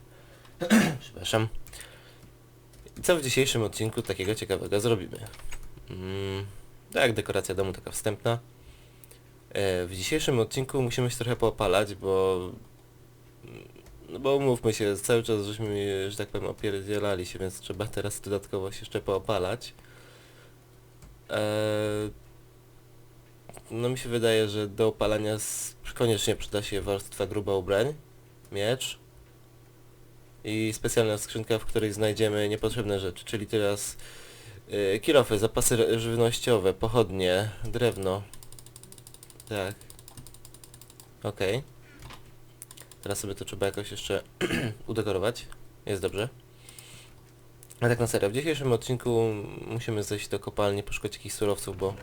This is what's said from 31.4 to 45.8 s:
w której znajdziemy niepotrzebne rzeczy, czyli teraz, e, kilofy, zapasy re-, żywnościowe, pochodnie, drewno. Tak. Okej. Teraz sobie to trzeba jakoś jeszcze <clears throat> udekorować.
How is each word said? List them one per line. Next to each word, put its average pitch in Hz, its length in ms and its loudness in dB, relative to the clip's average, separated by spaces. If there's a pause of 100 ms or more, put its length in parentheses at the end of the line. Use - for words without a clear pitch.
w - 60 -6
której 107 280 2
znajdziemy 104 560 2
niepotrzebne 104 520 0
rzeczy, 92 240 -6
czyli 104 220 -4
teraz, 101 500 0 (720)
e, 101 280 2
kilofy, 120 400 6
zapasy 117 360 4
re-, 113 260 4
żywnościowe, 117 720 4
pochodnie, 98 760 2 (140)
drewno. 104 580 0 (1300)
Tak. 101 260 -2 (1500)
Okej. 104 400 -2 (1400)
Teraz 101 160 -2
sobie 98 160 -6
to 95 100 -10
trzeba 98 220 -2
jakoś 101 240 -4
jeszcze 101 320 -2 (300)
<clears throat> - 340 -4
udekorować. 101 600 0 (400)